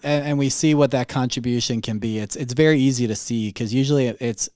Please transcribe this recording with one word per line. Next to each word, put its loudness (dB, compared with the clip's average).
and, 0
and 0
we 2
see 2
what 4
that 0
contribution -2
can -4
be. -4
It's, -6
it's -6
very 4
easy 2
to 0
see -4
'cause -6
usually 2
it, -2
it's -4